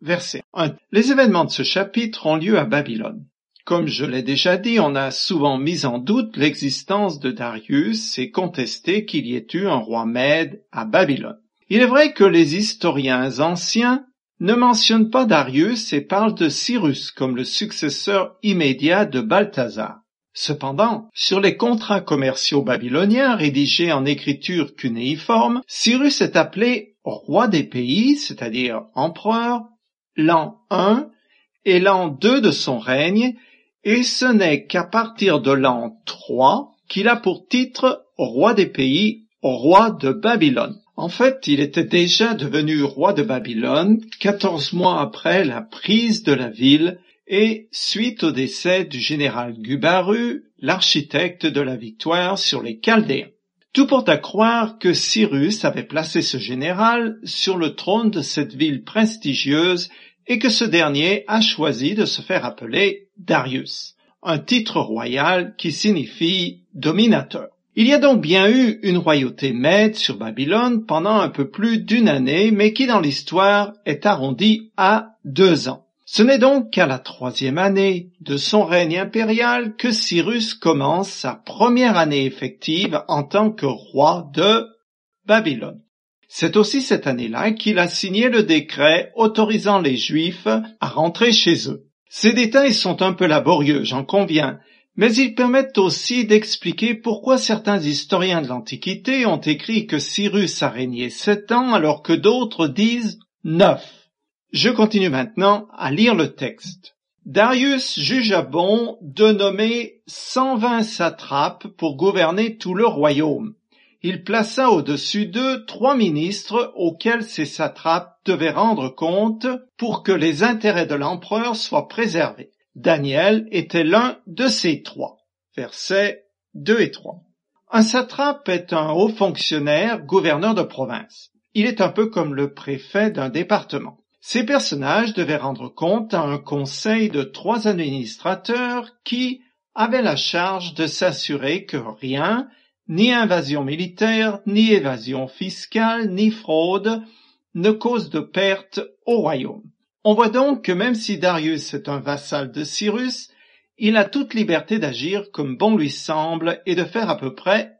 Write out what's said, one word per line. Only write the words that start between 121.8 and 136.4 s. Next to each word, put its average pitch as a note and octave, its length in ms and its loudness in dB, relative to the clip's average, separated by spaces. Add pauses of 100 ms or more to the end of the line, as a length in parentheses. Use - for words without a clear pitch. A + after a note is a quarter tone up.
préservés. D#3+ 640 -4 (260)
Daniel D#3+ 760 2
était F3 320 0
l'un A3 340 2 (100)
de G#3 200 -2
ces E3+ 340 -2
trois. - 360 -12 (380)
Versets F#3+ 680 -4 (320)
deux G3+ 260 0
et D3+ 100 0
trois. - 300 -18 (500)
Un A3 120 6
satrape B3+ 640 -2
est F3 240 -2
un D#3 160 0
haut F#3 200 2
fonctionnaire, E3 920 -2
gouverneur E3+ 540 0
de F3 80 0
province. - 640 -10 (240)
Il G#3+ 120 0
est A#3+ 140 -2
un F3+ 100 2
peu G#3+ 180 0
comme D#3 260 -4
le C#3 200 -4
préfet G3 580 -4
d'un C3+ 180 -6
département. D#3+ 720 -4 (240)
Ces A#3 220 -2
personnages G#3+ 720 0
devaient D#3 200 -2
rendre B2 320 -8
compte G#3 460 -2
à F3 80 0
un C#3+ 160 -4
conseil D3+ 720 -4